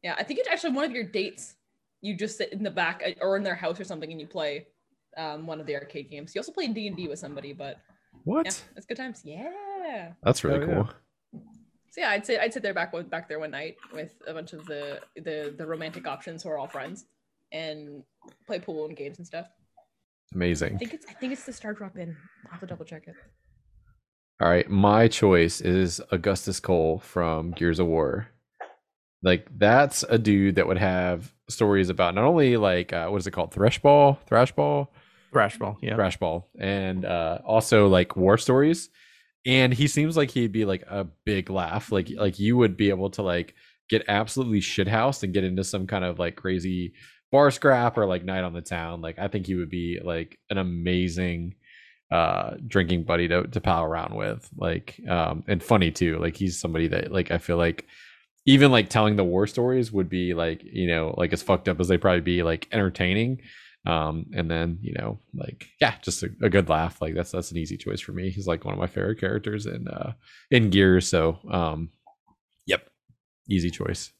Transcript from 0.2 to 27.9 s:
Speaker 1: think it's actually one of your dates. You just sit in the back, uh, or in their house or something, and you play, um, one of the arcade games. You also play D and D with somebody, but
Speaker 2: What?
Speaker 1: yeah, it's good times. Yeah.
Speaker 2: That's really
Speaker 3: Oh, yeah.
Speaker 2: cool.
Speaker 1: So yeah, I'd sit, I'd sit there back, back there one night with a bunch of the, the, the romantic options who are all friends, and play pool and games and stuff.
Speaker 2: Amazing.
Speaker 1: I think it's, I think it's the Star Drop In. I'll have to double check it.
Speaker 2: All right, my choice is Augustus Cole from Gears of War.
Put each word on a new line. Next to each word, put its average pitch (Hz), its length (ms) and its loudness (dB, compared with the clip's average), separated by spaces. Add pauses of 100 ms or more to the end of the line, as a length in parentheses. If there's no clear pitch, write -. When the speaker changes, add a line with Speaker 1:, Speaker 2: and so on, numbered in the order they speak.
Speaker 1:
think 262 160 -6
it's 494 100 -4
actually 330 260 -4
one 277 100 -2
of 269 80 -6
your 233 120 -8
dates. - 500 -10 (480)
You 202 120 -8
just 214 240 -10
sit - 140 -6
in 196 100 -10
the 202 80 -6
back, 170 360 -6
uh, 185 140 -6
or 196 180 0
in 202 40 -4
their 185 120 -4
house 175 260 -6
or 180 40 -12
something, 160 280 -12
and 160 80 -14
you 147 60 -14
play, 151 400 -8 (500)
um, 156 300 -10
one 156 140 -12
of 147 60 -14
the 147 100 -6
arcade 143 340 -14
games. 147 240 -18
You 190 60 -6
also 277 100 -12
play 349 160 -6
D 214 220 -6
and 180 80 -10
D 175 100 -10
with 147 140 -10
somebody, 143 320 -14
but 139 260 -14 (460)
Speaker 2:
What? 285 220 -2
Speaker 1:
yeah, 190 60 -8 (240)
it's - 80 -20
good 233 120 -10
times. 262 280 -14
Yeah. 302 840 -12 (140)
Speaker 2:
That's - 180 0
really 139 220 -2
Speaker 3:
Oh, - 40 -6
yeah. - 60 -2
Speaker 2:
cool. 107 140 -2 (1040)
Speaker 1:
So 339 100 -16
yeah, 254 100 -2
I'd 208 160 -4
sit, 233 140 -2
I'd 226 120 -2
sit 226 120 -10
there 196 100 -4
back, 175 180 -6 (180)
back 165 180 -12
there 151 100 -10
one 156 140 -10
night 147 240 -12 (160)
with 160 200 -14 (140)
a 160 80 -12
bunch 165 200 -16
of 160 120 -20
the, 143 340 -12 (140)
the, 151 420 -10
the 165 80 -12
romantic 160 440 -12
options 160 340 -14
who 180 60 -14
are 156 100 -8
all 139 80 -10
friends, 143 400 -14 (460)
and 151 500 -14 (420)
play - 140 -8
pool 156 280 -10
and 156 100 -14
games 143 220 -14
and 170 80 -18
stuff. 165 200 -14 (880)
Speaker 2:
Amazing. 87 400 -2
Speaker 1:
I 98 40 -6
think 240 160 -10
it's, - 140 -18
I - 40 -20
think 254 200 -8
it's 269 120 -12
the 262 80 -16
Star 214 220 -14
Drop 196 220 -16
In. 170 200 -12 (300)
I'll - 40 -20
have 175 100 -20
to 190 60 -16
double 175 180 -14
check 156 220 -20
it. - 80 -20 (1300)
Speaker 2:
All 85 80 2
right, 87 200 2
my 101 380 6
choice 90 540 4
is 90 400 0 (100)
Augustus 95 480 -2
Cole 80 400 0
from 82 540 -4
Gears 85 260 0
of 90 80 2
War. 80 400 0 (960)